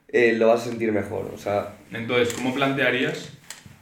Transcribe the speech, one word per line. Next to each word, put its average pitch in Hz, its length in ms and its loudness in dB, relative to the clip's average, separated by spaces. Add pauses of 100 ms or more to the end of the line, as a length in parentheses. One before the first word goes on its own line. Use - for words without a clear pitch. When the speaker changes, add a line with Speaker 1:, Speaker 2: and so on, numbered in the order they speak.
Speaker 1:
eh, 117 280 4
lo 113 120 6
vas 117 140 4
a 120 80 -8
sentir 113 200 -2
mejor, 95 420 -4
o 92 60 -14
sea 101 360 -4 (180)
Speaker 2:
Entonces, 117 420 -2
¿cómo 123 200 -2
plantearías, 135 760 -2 (520)